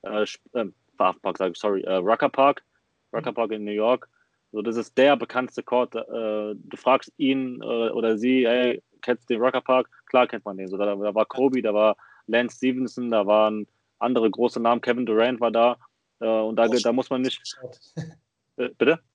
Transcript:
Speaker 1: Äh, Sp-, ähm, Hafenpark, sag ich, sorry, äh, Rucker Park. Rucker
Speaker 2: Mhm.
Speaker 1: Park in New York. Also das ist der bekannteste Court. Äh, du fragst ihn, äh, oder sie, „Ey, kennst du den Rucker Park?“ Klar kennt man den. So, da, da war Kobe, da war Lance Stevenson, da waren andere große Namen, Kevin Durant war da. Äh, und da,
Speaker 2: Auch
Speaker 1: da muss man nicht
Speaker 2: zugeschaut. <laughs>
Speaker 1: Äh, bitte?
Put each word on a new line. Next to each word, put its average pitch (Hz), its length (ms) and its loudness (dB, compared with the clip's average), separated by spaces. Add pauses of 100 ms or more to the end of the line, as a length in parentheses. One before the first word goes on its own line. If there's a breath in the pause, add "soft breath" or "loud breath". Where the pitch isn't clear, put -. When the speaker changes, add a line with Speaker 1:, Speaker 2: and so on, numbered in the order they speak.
Speaker 1:
Äh, 104 220 -2
Sp-, - 300 -10
ähm, 110 200 -4 (240)
Hafenpark, 92 400 0
sag 92 140 0
ich, - 60 -14
sorry, 101 240 -2
äh, 95 140 -2
Rucker 107 340 2
Park. 139 340 2 (480)
Rucker 117 200 -6
Speaker 2:
Mhm. 104 40 -10
Speaker 1:
Park 113 160 -2
in 107 140 -6
New 104 60 -6
York. 113 360 0 (460)
Also 107 80 -6
das 113 160 -4
ist - 200 -6
der 139 200 6
bekannteste 123 440 -6
Court. 123 320 -2
Äh, 113 60 -6 (560)
du - 220 -16
fragst - 400 2
ihn, 131 440 -2
äh, 117 280 -2
oder 113 280 0
sie, 127 280 2
„Ey, 123 360 0 (200)
kennst - 280 -4
du 127 40 0
den 113 100 -2
Rucker 127 180 0
Park?“ 127 280 2 (160)
Klar 127 220 4
kennt 110 180 -10
man 101 100 -8
den. 95 140 -10
So, 95 80 -6
da, 101 80 0
da 101 300 -2
war 110 100 2
Kobe, 127 360 0
da 107 120 -2
war 104 240 4 (300 soft breath)
Lance 117 300 0
Stevenson, 127 540 -4
da 104 160 2
waren 107 400 2 (320)
andere 113 320 0
große 117 300 -2
Namen, 117 180 2
Kevin 123 260 -2
Durant 113 360 0
war 117 100 0
da. 117 260 4 (440 soft breath)
Äh, 113 60 -4
und 110 280 0
da, 113 120 4
Speaker 2:
Auch 120 140 2
Speaker 1:
da 117 120 0
muss 127 160 -2
man 127 140 -2
nicht - 220 -6
Speaker 2:
zugeschaut. - 360 -16 (160)
<laughs> - 240 -14 (360)
Speaker 1:
Äh, - 200 -4
bitte? 160 220 4 (160)